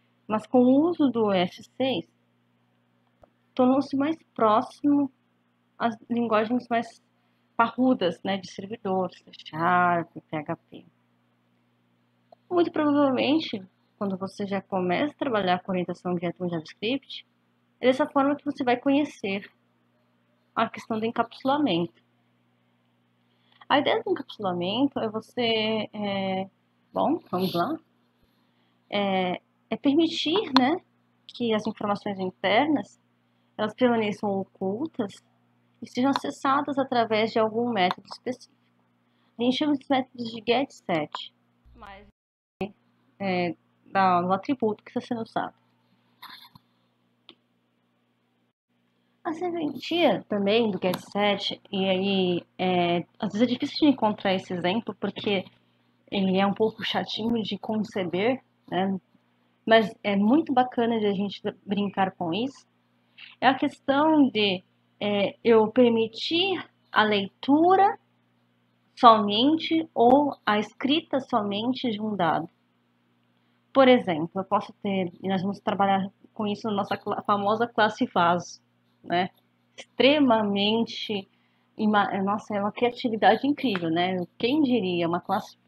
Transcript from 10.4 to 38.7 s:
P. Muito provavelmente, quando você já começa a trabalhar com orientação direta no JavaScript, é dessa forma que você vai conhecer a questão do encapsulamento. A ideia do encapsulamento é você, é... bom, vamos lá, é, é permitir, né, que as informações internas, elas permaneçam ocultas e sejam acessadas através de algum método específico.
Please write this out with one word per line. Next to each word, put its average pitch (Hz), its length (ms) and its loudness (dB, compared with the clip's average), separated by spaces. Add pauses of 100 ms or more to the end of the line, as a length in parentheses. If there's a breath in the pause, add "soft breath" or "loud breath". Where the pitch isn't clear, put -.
P. - 160 -20 (1600)
Muito 349 220 2
provavelmente, 285 960 0 (300)
quando 196 180 -4
você 190 300 -8
já 196 160 -4
começa 185 500 -2
a - 60 -18
trabalhar 196 420 0
com - 120 -8
orientação 180 420 -4
direta 170 280 -6
no 180 60 -2
JavaScript, 185 800 -6 (540)
é 240 80 0
dessa 262 180 2
forma 285 300 0
que - 80 -12
você 285 180 -6
vai 247 160 0
conhecer 208 720 -2 (1000)
a 226 160 -2
questão - 300 -8
do 226 40 -4
encapsulamento. 233 960 -2 (1700 soft breath)
A 285 120 4
ideia 453 220 0
do 392 100 -2
encapsulamento 208 880 -4
é 220 100 -4
você, 220 840 -2
é... 196 560 -4 (440)
bom, 220 260 -2 (100)
vamos 190 240 -2
lá, 202 240 -2 (1120)
é, 190 540 -2 (280)
é - 60 -6
permitir, 311 840 0
né, 269 180 0 (500)
que 226 280 -4
as 214 120 -2
informações 208 520 -6
internas, 208 840 -2 (560)
elas 208 160 -4
permaneçam 220 560 0
ocultas 196 800 -6 (720)
e - 80 -16
sejam 254 220 0
acessadas 277 680 -2
através 226 540 0
de 233 60 -2
algum 226 340 -2
método 180 340 0
específico. - 480 -12 (840)